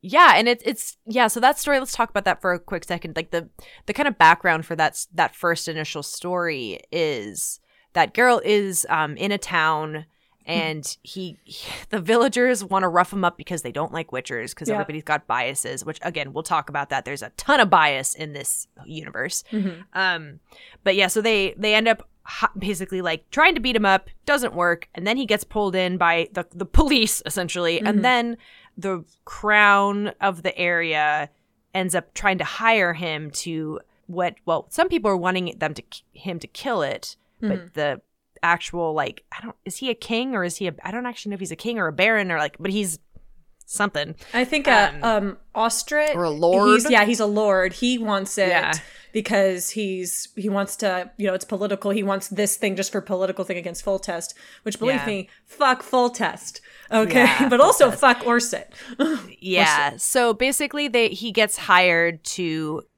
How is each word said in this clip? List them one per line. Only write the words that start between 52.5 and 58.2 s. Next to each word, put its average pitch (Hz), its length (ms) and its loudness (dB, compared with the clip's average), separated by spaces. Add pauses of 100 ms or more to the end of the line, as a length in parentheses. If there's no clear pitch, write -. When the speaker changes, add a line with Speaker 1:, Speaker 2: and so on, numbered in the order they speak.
Speaker 2:
thing 190 200 -4
just 190 160 -4
for 196 80 -4
political 185 440 -4
thing 180 140 -6
against 170 260 -10
Foltest, 190 500 -6 (280)
which, 208 160 -8
believe 254 220 0
Speaker 1:
Yeah. 277 60 -6
Speaker 2:
me, 196 220 -6 (160)
fuck 254 380 0
Foltest. 240 760 -2 (300)
Okay. 226 340 4
Speaker 1:
Yeah, 269 240 4
Speaker 2:
<laughs> - 20 0
But 247 100 4
also 294 300 8
Speaker 1:
Foltest. - 100 -6
Speaker 2:
fuck 240 260 6